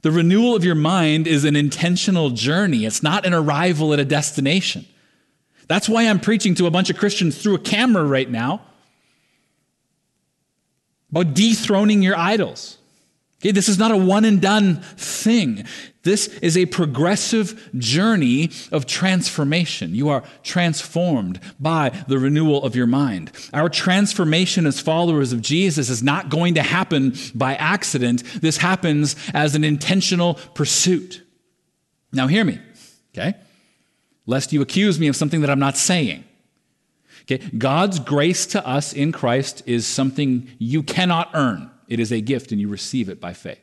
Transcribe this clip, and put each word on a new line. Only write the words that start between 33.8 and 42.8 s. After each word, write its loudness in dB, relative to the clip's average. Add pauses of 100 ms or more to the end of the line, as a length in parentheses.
Lest -4
you 2
accuse 0
me 2
of 0
something -2
that 0
I'm 2
not 0
saying. -2 (1000)
Okay, -6 (120)
God's 0
grace 0
to -4
us -4
in -2
Christ -2
is -2
something -2
you -2
cannot -2
earn. -2 (180)
It -4
is -2
a -2
gift -4
and -2
you -2
receive -6